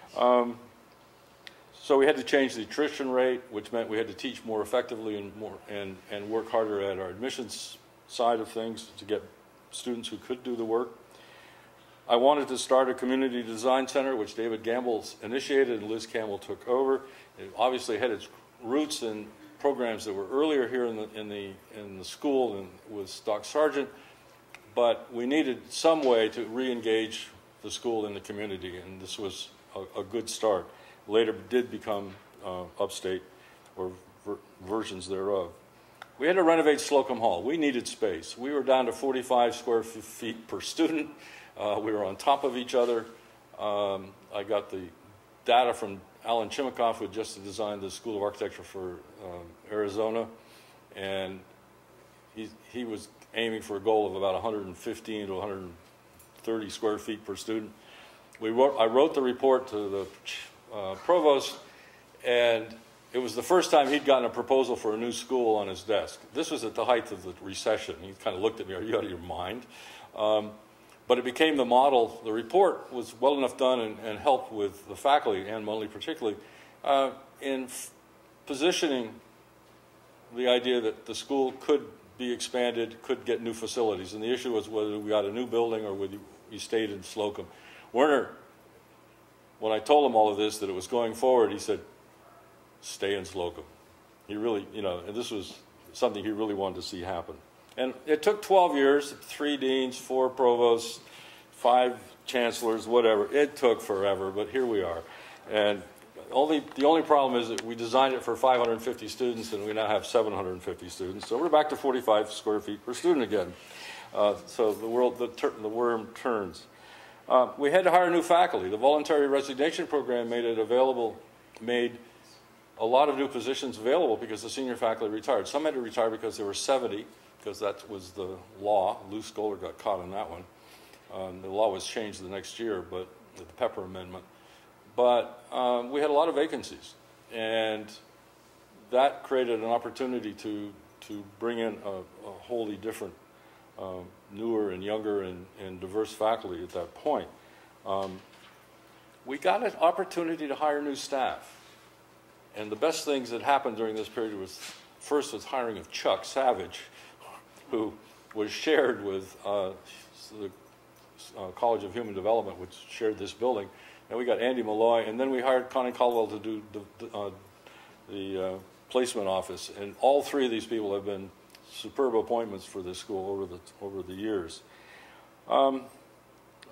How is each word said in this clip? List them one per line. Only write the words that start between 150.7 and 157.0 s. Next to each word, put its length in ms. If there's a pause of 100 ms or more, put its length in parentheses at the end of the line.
new 140
staff. 600 (1040)
And 160
the 40
best 280
things 260
that 120
happened 340
during 200
this 120
period 300
was, 200 (400)
first 360
was 100
hiring 320
of 140
Chuck 340
Savage, 600 (880)